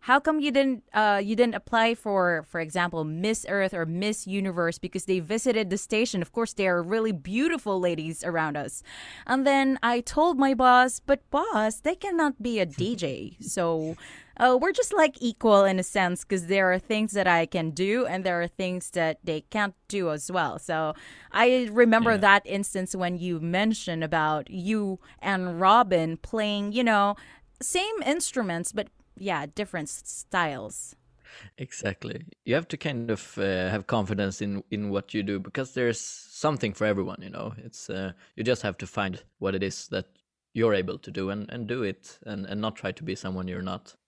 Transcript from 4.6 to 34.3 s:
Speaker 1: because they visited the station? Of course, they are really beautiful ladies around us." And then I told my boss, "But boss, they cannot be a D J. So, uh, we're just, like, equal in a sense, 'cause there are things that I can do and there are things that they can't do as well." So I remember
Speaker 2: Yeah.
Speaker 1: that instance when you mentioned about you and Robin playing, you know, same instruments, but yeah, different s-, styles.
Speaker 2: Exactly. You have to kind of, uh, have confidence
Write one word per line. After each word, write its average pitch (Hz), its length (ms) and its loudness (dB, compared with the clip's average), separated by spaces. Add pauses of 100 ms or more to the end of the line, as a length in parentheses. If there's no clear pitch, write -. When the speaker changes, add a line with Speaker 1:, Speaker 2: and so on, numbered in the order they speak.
Speaker 1:
because - 260 -6
they 185 140 2
visited 214 500 0
the 196 80 -2
station? 214 460 0
Of - 80 -8
course, 233 220 -2
they 196 140 0
are 175 140 2
really 220 300 0
beautiful 208 680 -2
ladies 160 440 -2
around 160 340 -2
us." - 240 -8 (460)
And 262 180 2
then 269 380 4
I 240 180 2
told 302 380 2
my 269 160 4
boss, 254 440 6
"But - 300 0
boss, 254 520 0
they 320 120 0
cannot 330 480 0
be 226 180 -2
a 185 60 4
D 190 300 -4
J. 139 460 -6
So, 165 540 -2 (420)
uh, 254 220 6
we're 349 120 2
just, - 220 0
like, 311 280 4
equal 214 440 6
in 190 120 4
a 185 60 0
sense, 180 400 0
'cause 185 240 -4
there 190 260 4
are 185 60 0
things 214 320 -2
that 196 160 2
I 170 180 4
can 160 240 -2
do 196 380 0
and 185 160 -4
there 175 180 0
are 170 60 -2
things 180 440 -6
that 160 320 0
they 156 180 -4
can't 202 340 -4 (120)
do 185 220 -2
as 151 220 -6
well." 175 260 -2
So 156 380 -4 (360)
I 247 400 4
remember 226 400 6
Speaker 2:
Yeah. 214 60 4
Speaker 1:
that 202 280 8
instance 190 500 -6
when 180 220 -2
you 170 220 -4
mentioned 175 640 -2
about 156 460 0
you 190 500 -4 (200)
and 180 420 -2
Robin 185 560 4
playing, 208 560 -4
you 247 100 0
know, 208 320 4 (460)
same 392 420 -2
instruments, 233 680 -2
but 208 160 -6 (300)
yeah, 170 360 -4
different 175 360 -6
s-, - 160 -12
styles. - 880 -6 (640)
Speaker 2:
Exactly. - 680 -8 (200)
You 117 100 2
have 165 140 -2
to 156 80 -8
kind 117 340 -4
of, - 260 -6
uh, 92 320 0
have 101 180 -4
confidence 101 540 -2